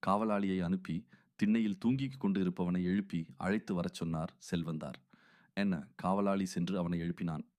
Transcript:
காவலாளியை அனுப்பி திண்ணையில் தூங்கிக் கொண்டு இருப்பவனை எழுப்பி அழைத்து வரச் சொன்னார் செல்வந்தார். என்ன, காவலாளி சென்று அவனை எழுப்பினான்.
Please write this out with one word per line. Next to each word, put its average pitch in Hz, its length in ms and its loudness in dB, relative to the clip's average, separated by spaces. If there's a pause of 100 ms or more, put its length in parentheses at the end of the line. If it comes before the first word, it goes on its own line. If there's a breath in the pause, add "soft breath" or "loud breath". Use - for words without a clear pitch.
காவலாளியை 101 540 2
அனுப்பி 90 460 -2 (280 soft breath)
திண்ணையில் 107 420 2
தூங்கிக் 131 420 0
கொண்டு 98 260 2
இருப்பவனை 90 380 0
எழுப்பி 90 420 0 (120)
அழைத்து 101 360 -2
வரச் 87 200 -2
சொன்னார் 80 440 -4
செல்வந்தார். 78 640 -6 (500 soft breath)
என்ன, 95 340 0 (160)
காவலாளி 98 400 2
சென்று 92 340 -2
அவனை 87 220 0
எழுப்பினான். 82 480 -4 (120)